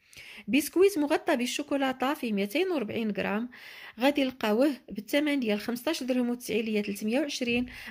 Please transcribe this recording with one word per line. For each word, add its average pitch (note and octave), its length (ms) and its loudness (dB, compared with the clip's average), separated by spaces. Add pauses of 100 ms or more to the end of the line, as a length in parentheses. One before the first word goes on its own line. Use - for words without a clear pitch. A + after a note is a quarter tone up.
(480)
بسكويت D#4 520 4
مغطى D4+ 360 2
بالشوكولاته C4 760 0
في B3 200 -4
ميتين G#3 380 0
وربعين A3 400 -2
غرام، G3+ 380 -2 (500)
غادي C#4 240 4
نلقاوه B3+ 480 2 (180)
بالثمن C#4+ 500 0
ديال G#3 200 0
خمسطاش A#3+ 440 -2
درهم B3 260 0
وتسعين، A#3+ 300 -2
اللي A3 180 -2
هي G#3 40 2
تلتمية G#3+ 380 -2
وعشرين، B3 460 0 (260)